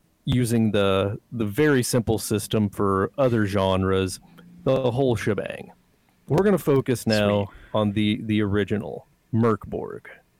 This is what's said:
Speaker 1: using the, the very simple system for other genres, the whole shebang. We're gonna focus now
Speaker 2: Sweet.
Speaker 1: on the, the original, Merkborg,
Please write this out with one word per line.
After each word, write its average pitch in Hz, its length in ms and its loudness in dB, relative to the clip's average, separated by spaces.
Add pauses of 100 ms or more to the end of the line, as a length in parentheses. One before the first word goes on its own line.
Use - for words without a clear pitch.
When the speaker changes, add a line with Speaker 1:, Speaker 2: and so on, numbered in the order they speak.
(240)
Speaker 1:
using 117 460 0
the, 98 480 0 (140)
the 113 120 -4
very 131 380 2
simple 113 380 -2
system 104 500 -2
for 98 480 0
other 117 280 2
genres, 95 720 0 (420)
the 135 300 0
whole 123 240 0
shebang. - 560 -6 (560)
We're 165 160 2
gonna 202 120 4
focus 135 480 0
now 104 420 2
Speaker 2:
Sweet. - 100 -14 (180)
Speaker 1:
on 107 180 0
the, 107 300 0
the 107 200 0
original, 98 680 -2 (260)
Merkborg, 107 720 -2 (340)